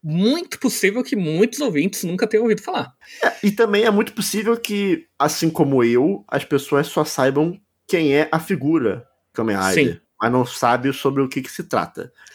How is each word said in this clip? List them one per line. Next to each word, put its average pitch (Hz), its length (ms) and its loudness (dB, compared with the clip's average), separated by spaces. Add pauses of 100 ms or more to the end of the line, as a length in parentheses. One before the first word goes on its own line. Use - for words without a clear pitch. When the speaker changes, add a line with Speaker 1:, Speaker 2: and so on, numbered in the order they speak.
Speaker 1:
muito 202 560 0
possível 214 460 0
que - 100 -4
muitos 196 460 0
ouvintes 190 420 -2
nunca 180 240 -2
tenham 214 160 2
ouvido 226 200 0
falar. 339 300 -6 (300)
Speaker 2:
É, - 100 0 (120)
e 202 80 4
também 208 320 2
é 226 60 4
muito 214 220 0
possível 220 440 -2
que, 202 500 -2 (120)
assim 151 300 0
como 139 360 2
eu, 123 420 2
as 139 180 -2
pessoas 143 440 0
só 151 160 0
saibam 147 560 0 (260)
quem 156 280 2
é 151 180 4
a 160 80 0
figura 135 680 -2 (260)
Kamen 110 240 -2
Rider, 95 380 2
Speaker 1:
Sim. 82 60 -20 (200)
Speaker 2:
mas 117 120 0
não 127 120 2
sabe 127 480 0
sobre 139 300 -2
o 131 60 -2
que 135 120 -6
que 131 100 -12
se - 140 -12
trata, - 480 -6 (220)